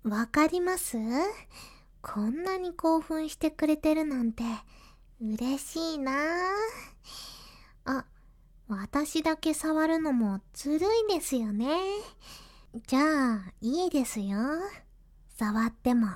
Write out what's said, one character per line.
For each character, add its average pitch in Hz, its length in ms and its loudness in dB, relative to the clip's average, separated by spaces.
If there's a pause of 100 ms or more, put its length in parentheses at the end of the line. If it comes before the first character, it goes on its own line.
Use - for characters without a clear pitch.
わ 214 240 0
か 302 200 4
り 349 140 2
ま 359 180 0
す？ - 200 -4 (1040)
こ - 180 -6
ん 262 240 -2
な 381 140 -2
に 359 140 -4
興 330 280 2
奮 311 280 -4
し - 80 -10
て 311 140 0
く 302 160 0
れ 302 100 4
て 311 180 2
る 311 100 0
な 262 180 -2
ん 226 100 0
て、 233 120 -6 (760)
嬉 240 380 -2
し 330 360 -4
い 294 40 -6
な 269 140 -2 (1700)
あ。 254 200 -2
あ、 - 0 - (640)
私 277 540 -2
だ 311 140 2
け 311 180 0
触 311 320 2
る 330 120 2
の 311 140 0
も 208 280 2 (120)
ず 294 260 -2
る 349 80 2 (240)
い 381 40 4
で 320 60 0
す 277 160 -2
よ 226 160 0
ね。 262 260 0 (1080)
じ 262 100 2
ゃ 269 40 6
あ、 254 600 2
い 302 280 0
い - 20 0
で 269 140 2
す - 160 -6
よ。 196 180 -2 (1000)
触 220 300 0
っ 226 40 0
て 247 240 2
も。 226 220 4